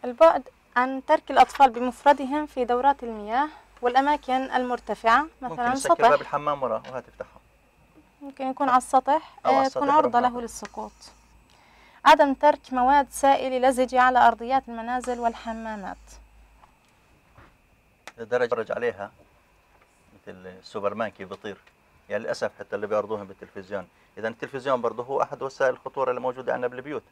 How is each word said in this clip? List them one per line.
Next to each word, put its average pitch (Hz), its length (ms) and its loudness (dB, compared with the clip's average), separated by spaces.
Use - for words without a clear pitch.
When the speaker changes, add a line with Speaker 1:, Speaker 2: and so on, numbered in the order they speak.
Speaker 1:
البعد 277 440 2
عن 262 300 -2
ترك - 240 0
الأطفال - 400 4
بمفردهم 269 760 0
في 254 180 -4
دورات 247 380 0
المياه 226 460 -4
والأماكن 269 500 0
المرتفعة، 254 960 -2
مثلا 254 60 -10
Speaker 2:
ممكن 247 260 -4
تسكر 269 200 2
Speaker 1:
سطح. - 140 4
Speaker 2:
باب - 120 4
الحمام 147 420 -4
وراه 113 200 -4
وهتفتحه. - 480 -14
Speaker 1:
ممكن 277 240 -10
يكون 269 220 -4
على 254 100 4
السطح، 269 680 0
Speaker 2:
أو 262 100 4
على 269 100 2
Speaker 1:
آه، - 20 0
تكون 262 140 -4
Speaker 2:
السطح 285 140 2
Speaker 1:
عرضة 247 220 2
Speaker 2:
وراه. 247 100 2
Speaker 1:
له 240 120 -6
للسقوط. 214 520 -14
عدم 294 300 8
ترك 294 380 2
مواد 262 380 4
سائلة 262 580 2
لزجة 254 320 2
على 254 180 4
أرضيات 240 500 2
المنازل 240 520 -6
والحمامات. 226 760 -8
Speaker 2:
لدرجة 120 300 -2
درج 117 240 -2
عليها 107 400 -6
مثل 92 380 -20
سوبرمان 104 460 -6
كيف 98 200 -16
بيطير. 98 280 -14
يعني 104 160 -6
للأسف - 340 -6
حتى - 180 -10
اللي 104 100 -6
بيعرضوهم 104 380 -4
بالتلفزيون. 98 640 -14
إذا 107 100 -6
التلفزيون 127 520 -6
برضه 117 220 -6
هو 131 200 -4
أحد 131 200 -6
وسائل 135 300 -2
الخطورة 131 380 -6
اللي 123 100 -4
موجودة 127 320 -6
عندنا 123 160 -4
بالبيوت. 123 440 -10